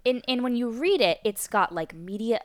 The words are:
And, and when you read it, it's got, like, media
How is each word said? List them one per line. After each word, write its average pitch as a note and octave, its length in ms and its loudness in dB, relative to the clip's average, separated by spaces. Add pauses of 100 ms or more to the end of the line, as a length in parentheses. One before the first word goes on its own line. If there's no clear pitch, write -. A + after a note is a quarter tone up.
And, B3 220 0
and B3 140 0
when B3 140 0
you A#3+ 140 -2
read D4+ 320 2
it, F3 220 4
it's G#3 240 -2
got, G3 260 2
like, E3 200 -6
media G3+ 520 -2